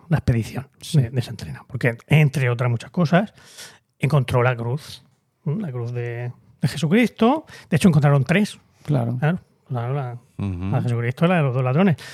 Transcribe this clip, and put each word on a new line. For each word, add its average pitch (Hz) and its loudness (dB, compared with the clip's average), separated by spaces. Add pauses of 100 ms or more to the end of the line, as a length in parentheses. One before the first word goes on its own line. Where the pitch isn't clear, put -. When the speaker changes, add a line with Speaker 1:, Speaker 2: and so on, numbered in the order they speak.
Speaker 1:
la 165 2
expedición - -2 (120)
Speaker 2:
Sí. - 0
Speaker 1:
de, 120 -2
de 127 -4
Santa - -10
Elena, 139 -14
porque 117 -2 (120)
entre 147 2
otras 123 -2
muchas - -4
cosas 180 2 (680)
encontró 127 2
la 123 2
cruz, 120 -8 (420)
¿m? 160 -4
La 165 -8
cruz 120 -6
de, 120 -6 (300)
de - 0
Jesucristo. 226 2 (240)
De 170 2
hecho, 202 6
encontraron 143 4
tres. - 0 (240)
Speaker 2:
Claro. 123 -2
Speaker 1:
Claro, 151 0 (280)
claro, 123 -6
la, 123 -6 (220)
Speaker 3:
Ujú. 92 -4
Speaker 1:
la 135 0
de 117 0
Jesucristo, 120 -2
la 185 2
de 160 2
los 131 0
dos 131 -2
ladrones. 147 2 (160)